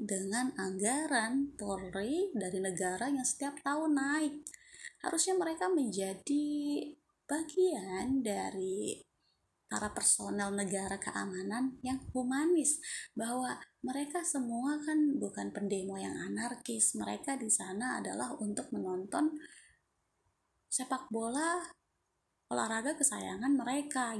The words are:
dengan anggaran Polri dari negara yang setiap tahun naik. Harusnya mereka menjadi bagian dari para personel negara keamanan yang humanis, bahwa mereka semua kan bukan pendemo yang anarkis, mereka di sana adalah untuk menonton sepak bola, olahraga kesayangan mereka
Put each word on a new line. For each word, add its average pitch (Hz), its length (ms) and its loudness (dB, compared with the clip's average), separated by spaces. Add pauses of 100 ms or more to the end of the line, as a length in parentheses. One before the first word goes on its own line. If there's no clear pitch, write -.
dengan 208 480 0
anggaran 247 1040 2
Polri 202 720 0
dari 190 320 0
negara 185 480 0
yang 262 160 2
setiap 277 320 -2
tahun 294 400 2
naik. 294 480 0 (560)
Harusnya 349 320 2
mereka 330 320 2
menjadi 262 800 2 (800)
bagian 269 960 2
dari 190 800 -2 (640)
para 208 240 -2
personel 202 640 2
negara 196 400 0
keamanan 202 880 -2
yang 262 160 0 (160)
humanis, 277 640 4 (320)
bahwa 240 480 -2 (240)
mereka 285 400 -2
semua 262 560 0
kan 294 400 4
bukan 202 320 -4
pendemo 190 480 -2
yang 190 160 -4
anarkis, 220 800 -2
mereka 208 400 -2
di 226 160 -2
sana 214 480 0
adalah 208 400 -2
untuk 208 320 -4
menonton 208 640 0 (1400)
sepak 254 400 -4
bola, 294 560 0 (800)
olahraga 233 480 0
kesayangan 214 640 2
mereka 254 600 -2